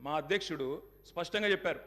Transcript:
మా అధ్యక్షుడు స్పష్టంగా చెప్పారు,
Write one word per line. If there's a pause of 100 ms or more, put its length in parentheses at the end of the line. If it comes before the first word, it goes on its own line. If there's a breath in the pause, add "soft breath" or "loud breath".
మా
అధ్యక్షుడు (400)
స్పష్టంగా
చెప్పారు,